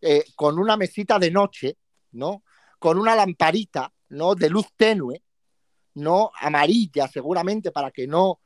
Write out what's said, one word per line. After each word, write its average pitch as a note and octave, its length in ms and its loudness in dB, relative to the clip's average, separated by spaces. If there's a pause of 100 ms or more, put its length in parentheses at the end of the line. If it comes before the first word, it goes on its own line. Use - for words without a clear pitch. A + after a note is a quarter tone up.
Eh, D3+ 240 2 (100)
con D3 240 0
una G#3+ 200 2
mesita G3+ 400 -2
de F3 120 2
noche, F#3 460 -2 (360)
¿no? D#3 300 -8 (360)
Con E3 200 2
una G#3+ 160 4
lamparita, F3 800 0 (180)
¿no? D#3+ 240 0
De E3+ 140 2
luz F#3+ 260 -2
tenue, F3+ 480 0 (720)
¿no? E3+ 360 0 (100)
Amarilla, D3+ 680 0
seguramente, F3 640 -4
para C#3+ 180 -6
que B2+ 160 -10
no F3 400 0